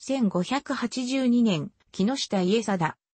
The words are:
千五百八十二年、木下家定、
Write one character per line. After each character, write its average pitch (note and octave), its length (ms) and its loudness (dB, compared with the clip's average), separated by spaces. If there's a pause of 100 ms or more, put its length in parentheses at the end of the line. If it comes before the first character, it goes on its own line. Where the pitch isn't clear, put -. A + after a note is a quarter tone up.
千 C4 280 0
五 F3+ 140 0
百 C4+ 320 -4
八 B3 320 -4
十 C4 200 0
二 A#3+ 160 4
年、 F3+ 280 2 (220)
木 F#3+ 120 0 (120)
下 G3+ 260 -2
家 G#3 200 2
定、 F3 340 -2 (160)